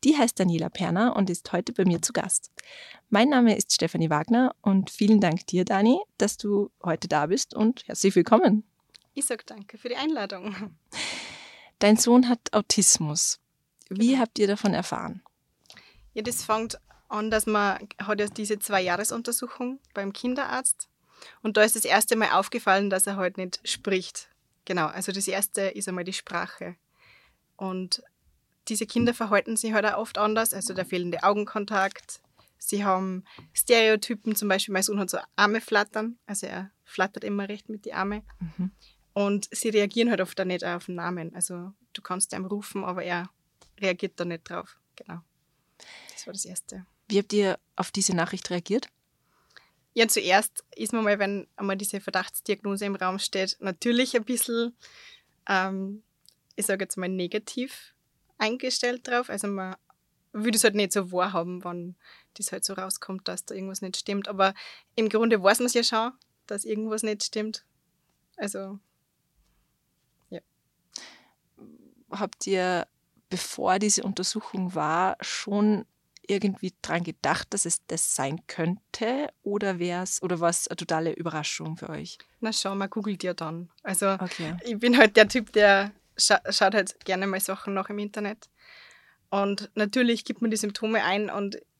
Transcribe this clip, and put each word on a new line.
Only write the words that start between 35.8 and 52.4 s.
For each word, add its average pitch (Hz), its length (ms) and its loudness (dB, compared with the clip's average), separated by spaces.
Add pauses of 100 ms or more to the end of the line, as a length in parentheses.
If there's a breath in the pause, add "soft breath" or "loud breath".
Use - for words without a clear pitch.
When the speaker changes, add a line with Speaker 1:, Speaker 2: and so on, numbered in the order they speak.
Speaker 2:
also 196 200 -8
er 196 240 -8 (140)
flattert - 400 -4
immer 202 240 -4
recht 208 200 -12
mit 214 160 -12
die 220 80 -10
Arme. 202 300 -4 (180)
Speaker 1:
Mhm. 180 320 -6 (400 soft breath)
Speaker 2:
Und 202 380 0
sie - 180 -4
reagieren 214 420 2
halt 190 100 2
oft 185 200 -2
auch 190 40 0
nicht 180 200 -2
auf 175 220 -6
den 180 100 -8
Namen. 170 380 -6
Also 180 380 -8 (200)
du - 100 -14
kannst - 300 -8
ihm 185 120 -8
rufen, 196 400 -8
aber 180 200 -6
er 175 260 -6 (500)
reagiert 185 380 -4
da 175 60 -4
nicht 170 240 -10
drauf. 175 300 -12 (180)
Genau. 170 240 -16 (920 loud breath)
Das - 140 -14
war - 60 -14
das 196 120 -8
Erste. 185 420 -12 (220)
Speaker 1:
Wie 196 100 2
habt 202 140 -2
ihr 202 260 2 (180)
auf - 140 -4
diese 190 240 0
Nachricht 175 360 -2
reagiert? 185 380 -2 (1080 soft breath)
Speaker 2:
Ja, 226 140 4
zuerst 202 560 2 (100)
ist - 180 -6
man 226 120 0
mal, 208 140 2
wenn 202 280 -2 (100)
einmal 196 200 -2
diese 202 240 -6
Verdachtsdiagnose 196 840 -4